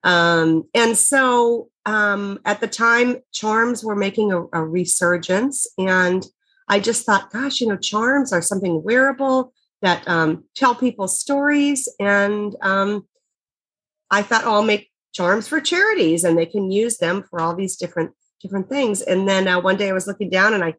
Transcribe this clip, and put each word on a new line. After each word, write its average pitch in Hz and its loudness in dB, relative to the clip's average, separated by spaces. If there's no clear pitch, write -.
Um, 170 2
and 226 2
so, 240 2
um, 202 -2
at 202 -2
the 208 -2
time, 240 2
charms 220 -2
were 214 -4
making 202 0
a, 170 -2
a 165 -2
resurgence, 175 0
and 185 2
I 202 2
just 214 -4
thought, 202 0
"Gosh, 262 -6
you 226 0
know, 196 0
charms 240 -2
are 175 0
something 180 -2
wearable 262 0
that, 175 0
um, 165 0
tell 247 2
people 233 -4
stories." 285 0
And, 202 0
um, 196 0
I 202 2
thought, 220 0
Oh, 226 2
I'll 208 4
make 208 0
charms 190 0
for 311 -2
charities, 349 2
and 170 2
they 165 2
can 190 -4
use 220 0
them 180 -2
for 175 -8
all 170 -2
these 190 -6
different 170 -6
different 190 -6
things. 247 -2
And 190 0
then, 190 2
uh, 180 2
one 190 0
day 202 -2
I 190 -2
was 185 -4
looking 196 -6
down 196 4
and 190 0
I 120 -4